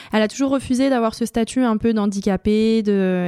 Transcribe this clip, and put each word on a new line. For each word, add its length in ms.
elle 100
a 60
toujours 220
refusé 400
d'avoir 240
ce 120
statut 360
un 140
peu 160
d'handicapée, 920
de... 460